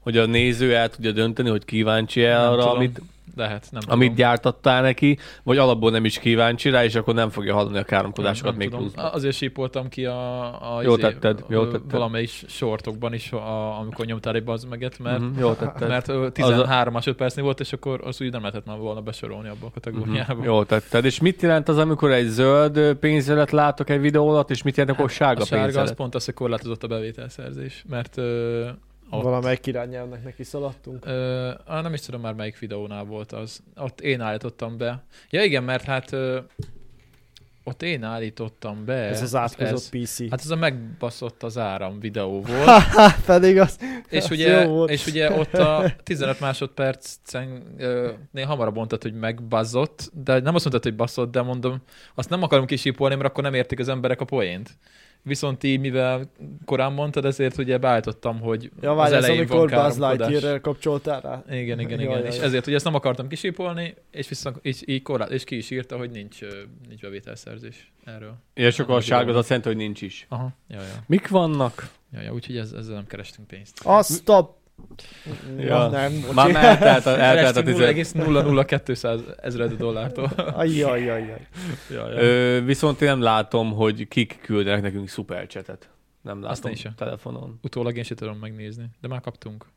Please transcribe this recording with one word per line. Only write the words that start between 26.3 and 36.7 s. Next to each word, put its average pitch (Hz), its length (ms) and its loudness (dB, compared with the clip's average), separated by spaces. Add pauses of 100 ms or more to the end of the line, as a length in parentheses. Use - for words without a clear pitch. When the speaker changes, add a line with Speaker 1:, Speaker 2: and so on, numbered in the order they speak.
Speaker 2:
korlátozott 117 480 -4
a 120 40 -8
bevételszerzés, 127 1000 -10
mert, 120 280 -8
ö, 117 520 -4 (420)
ott - 120 -4
Speaker 3:
Valamelyik 127 440 -2
irányelvnek 123 720 -10
is 127 80 -14
szaladtunk. 131 600 -12
Speaker 2:
Ö, 127 440 -4 (160)
á, 156 140 -8
nem 165 140 -6
is 143 60 -8
tudom 127 200 -12
már, 113 140 -8
melyik 107 240 -10
videónál 104 460 -10
volt 107 280 -12
az. 110 300 -14 (140)
Ott 135 240 -10
én 131 200 -2
állítottam 113 560 -6
be. 120 280 -6 (260)
Ja 175 120 0
igen, 143 220 2
mert 127 200 -4
hát, 131 280 -6
ö, 131 260 -4 (1300)